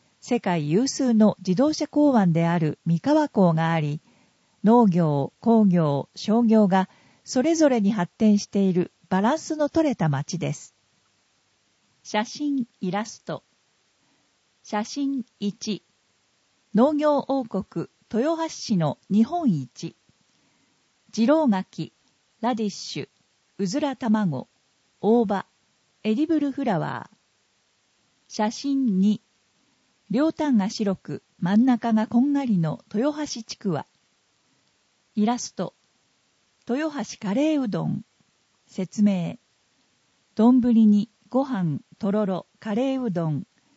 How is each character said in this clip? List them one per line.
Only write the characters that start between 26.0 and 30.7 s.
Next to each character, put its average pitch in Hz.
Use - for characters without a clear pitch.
エ 220
デ 269
ィ 311
ブ 320
ル 285
フ 277
ラ 202
ワ 139
ー。 -
写 214
真 262
二、 202
両 302
端 294
が 202